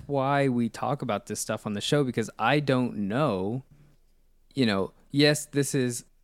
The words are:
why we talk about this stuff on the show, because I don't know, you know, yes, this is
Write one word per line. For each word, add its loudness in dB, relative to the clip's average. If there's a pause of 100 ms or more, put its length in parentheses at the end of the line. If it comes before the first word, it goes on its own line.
why 2
we 0
talk -4
about -4
this -6
stuff -4
on -2
the -4
show, 2
because -2 (100)
I 4
don't 0
know, -2 (920)
you 2
know, 0 (200)
yes, 4
this -2
is -2 (200)